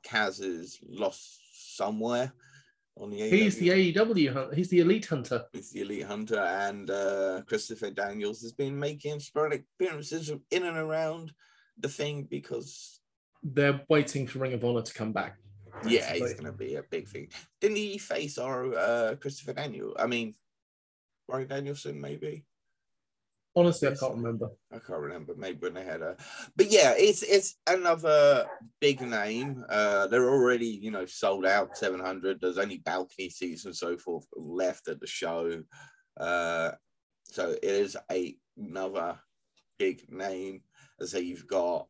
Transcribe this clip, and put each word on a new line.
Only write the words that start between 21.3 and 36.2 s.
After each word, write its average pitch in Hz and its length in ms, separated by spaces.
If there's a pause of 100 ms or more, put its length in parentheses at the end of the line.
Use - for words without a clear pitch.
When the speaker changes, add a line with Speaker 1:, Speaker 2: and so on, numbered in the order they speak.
Speaker 1:
Danielson, 143 540
maybe? 151 440 (1120)
Speaker 2:
Honestly, 175 320
I 135 40
Speaker 1:
Yes. 139 100
Speaker 2:
can't 123 140
remember. 113 340 (220)
Speaker 1:
I 110 80
can't 82 200
remember. 87 360
Maybe 92 240
when 87 140
they 92 100
had 87 180
a, 85 160 (380)
but 202 160
yeah, 175 260
it's, 202 260
it's - 320 (100)
another 160 840 (320)
big 139 220
name. 120 680
Uh, 101 380
they're 123 220
already, 123 380
you 107 240
know, 95 140
sold 98 400
out 98 320
seven 92 220
hundred. 92 400
There's 90 200
only 98 180
balcony 92 520
seats 87 360
and 90 100
so 87 220
forth 85 280 (100)
left 90 520
at 76 120
the - 80
show. 82 560 (540)
Uh, 85 540 (520)